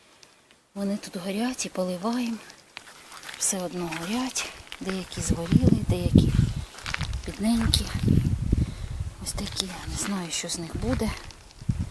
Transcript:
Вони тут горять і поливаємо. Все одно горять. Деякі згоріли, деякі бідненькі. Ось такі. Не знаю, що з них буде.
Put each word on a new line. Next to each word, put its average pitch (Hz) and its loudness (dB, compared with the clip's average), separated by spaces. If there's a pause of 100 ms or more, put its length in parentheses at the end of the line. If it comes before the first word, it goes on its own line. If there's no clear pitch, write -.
(760)
Вони 202 -2
тут - -8
горять 202 -2
і - -6
поливаємо. 214 -2 (1000)
Все - 0
одно 180 -2 (100)
горять. 240 -2 (320)
Деякі 190 -4
згоріли, - 6 (100)
деякі - 6 (920)
бідненькі. 226 2 (1400)
Ось 185 -6
такі. 196 -4 (220)
Не 156 -4
знаю, 180 -4
що - -4
з 170 -6
них 165 -6
буде. 220 0 (800)